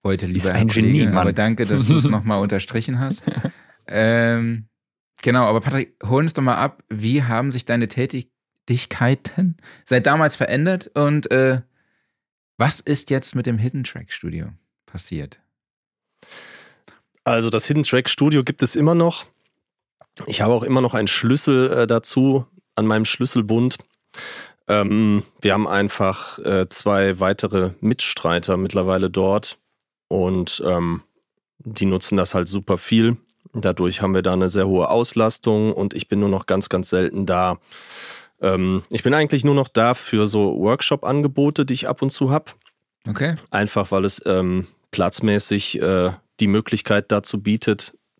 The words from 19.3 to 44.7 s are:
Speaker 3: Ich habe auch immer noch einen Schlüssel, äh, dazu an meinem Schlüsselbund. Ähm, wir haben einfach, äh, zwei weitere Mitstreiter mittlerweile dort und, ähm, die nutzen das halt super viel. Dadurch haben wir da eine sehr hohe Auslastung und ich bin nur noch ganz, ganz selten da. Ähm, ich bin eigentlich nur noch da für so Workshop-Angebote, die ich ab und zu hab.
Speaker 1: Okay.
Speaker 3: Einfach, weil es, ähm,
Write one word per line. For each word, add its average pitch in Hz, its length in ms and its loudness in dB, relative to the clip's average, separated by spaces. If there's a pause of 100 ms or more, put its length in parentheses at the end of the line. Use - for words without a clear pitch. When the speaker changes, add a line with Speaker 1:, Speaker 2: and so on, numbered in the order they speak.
Speaker 3:
Ich - 140 -4
habe 110 140 2
auch 110 80 0
immer 131 180 2
noch 123 140 0
einen 107 140 0
Schlüssel, 131 640 2
äh, 120 160 2
dazu 131 600 2 (300)
an 110 100 0
meinem 110 180 2
Schlüsselbund. 117 760 0 (880)
Ähm, 104 540 2 (180)
wir 101 120 4
haben 101 160 0
einfach, 98 720 -2
äh, 92 280 0
zwei 98 520 0
weitere 95 600 0
Mitstreiter 87 760 -2
mittlerweile 95 540 -2
dort 95 480 -2 (500)
und, 92 560 -2
ähm, 87 380 -2 (560)
die 101 280 -4
nutzen 95 300 0
das 90 180 -2
halt 90 140 0
super 95 300 -2
viel. 113 380 2 (360)
Dadurch 92 480 -2
haben 95 140 0
wir 95 80 2
da 92 100 0
eine 92 160 2
sehr 95 180 0
hohe 92 220 2
Auslastung 110 840 0
und 98 220 -4
ich - 140 -8
bin 101 120 0
nur 101 80 2
noch 95 180 -2
ganz, 95 220 -2
ganz 92 200 -2
selten 92 380 0
da. 90 320 0 (840)
Ähm, 92 500 0
ich 113 120 -4
bin 127 100 2
eigentlich 147 320 2
nur 143 100 4
noch 139 140 0
da 117 260 2
für 107 320 0
so 101 320 0
Workshop-Angebote, 139 1080 0
die 127 80 -2
ich - 140 -6
ab 123 120 -4
und 135 100 0
zu 131 200 -2
hab. 151 240 -2 (540)
Speaker 1:
Okay. 135 260 -2 (160)
Speaker 3:
Einfach, 104 400 -2
weil 95 140 0
es, - 200 -2
ähm, 92 420 0 (240)